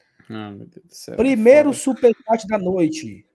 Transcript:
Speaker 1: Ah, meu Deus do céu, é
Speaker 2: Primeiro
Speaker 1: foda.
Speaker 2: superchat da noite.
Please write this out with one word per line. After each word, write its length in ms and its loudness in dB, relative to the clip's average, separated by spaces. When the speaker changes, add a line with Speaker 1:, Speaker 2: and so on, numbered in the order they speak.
Speaker 1:
Ah, 220 -14
meu 160 -18
Deus 180 -20
do 80 -20
céu, 220 -18
é 20 -4
Speaker 2:
Primeiro 560 4
Speaker 1:
foda. 100 -10
Speaker 2:
superchat 640 0
da 120 -2
noite. 760 -4